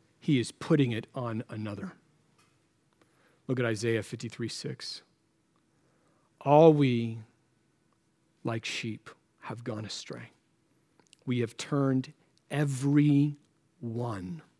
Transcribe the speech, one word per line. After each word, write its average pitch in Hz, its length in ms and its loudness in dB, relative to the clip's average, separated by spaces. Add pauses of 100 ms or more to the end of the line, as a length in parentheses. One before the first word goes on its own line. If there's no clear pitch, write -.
(180)
he 139 220 2
is 107 100 -4
putting 139 420 0
it 110 220 -4
on 117 360 -6
another. 107 420 -8 (1500)
Look 127 140 -2
at 120 60 2
Isaiah 113 360 0
fifty-three 113 460 -8
six. - 540 -10 (1400)
"All 156 320 8
we, 117 460 0 (1200)
like 113 220 -6
sheep, - 460 -8 (300)
have 113 220 -12
gone 110 220 -8
astray. - 460 -12 (960)
We 123 140 0
have 113 180 -4
turned 135 560 0 (360)
every 143 840 4 (440)
one 110 600 -6 (200)